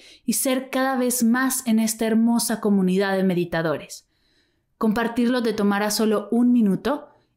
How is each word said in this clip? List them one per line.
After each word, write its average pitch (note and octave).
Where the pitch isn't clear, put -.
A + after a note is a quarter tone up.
y A3+
ser C4
cada C4
vez B3
más B3+
en A3
esta A3
hermosa A3+
comunidad G3
de F#3+
meditadores. E3+
Compartirlo A#3
te A3+
tomará G#3
solo G#3+
un B3
minuto A#3